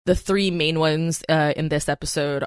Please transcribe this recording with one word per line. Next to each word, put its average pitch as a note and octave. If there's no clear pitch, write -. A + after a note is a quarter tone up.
the F3+
three G3
main E3
ones, D#3+
uh, D3+
in D#3
this D3+
episode C#3+